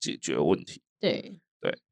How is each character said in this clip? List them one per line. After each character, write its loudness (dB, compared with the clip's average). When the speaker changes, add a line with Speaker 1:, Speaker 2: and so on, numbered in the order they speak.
Speaker 1:
解 -4
决 -2
问 6
题。 -16
Speaker 2:
对。 -2
Speaker 1:
对， -2